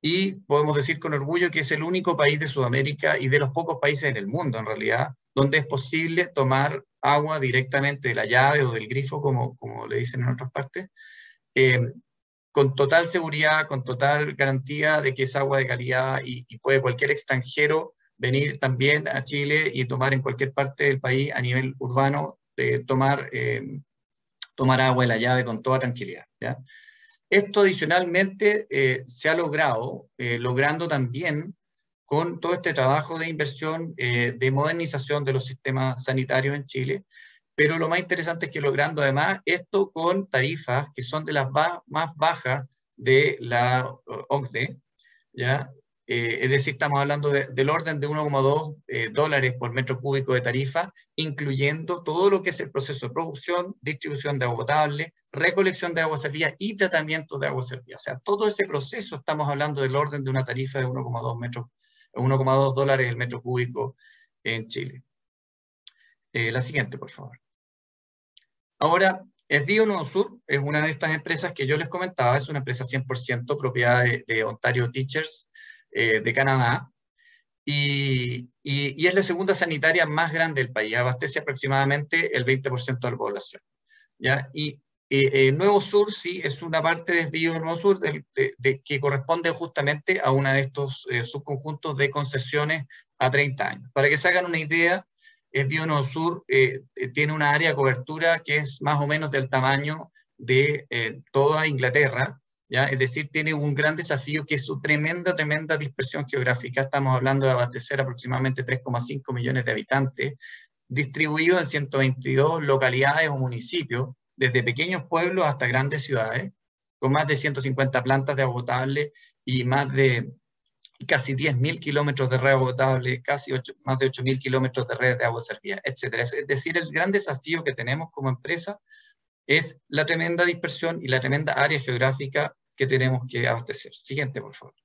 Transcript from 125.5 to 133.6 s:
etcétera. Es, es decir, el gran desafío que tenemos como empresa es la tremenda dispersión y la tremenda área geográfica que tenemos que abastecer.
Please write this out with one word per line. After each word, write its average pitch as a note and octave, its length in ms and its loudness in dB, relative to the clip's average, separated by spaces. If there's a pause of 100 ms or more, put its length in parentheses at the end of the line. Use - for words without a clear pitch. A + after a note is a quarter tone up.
etcétera. A#2+ 400 -4
Es, B2 120 -2
es - 120 -4
decir, D3 300 -2
el E3+ 140 -2
gran E3+ 220 0
desafío E3 520 -2
que C#3 80 -2
tenemos D#3 400 -4
como C3+ 160 -4
empresa E3+ 500 -4 (680)
es D#3 400 0
la D3+ 160 0
tremenda E3 400 0
dispersión E3+ 580 -2
y C3 60 -8
la C3 100 2
tremenda C#3 360 0
área D3 260 2
geográfica C3+ 720 0 (220)
que C3+ 100 0
tenemos C3 420 2
que A#2+ 200 -2
abastecer. - 460 -4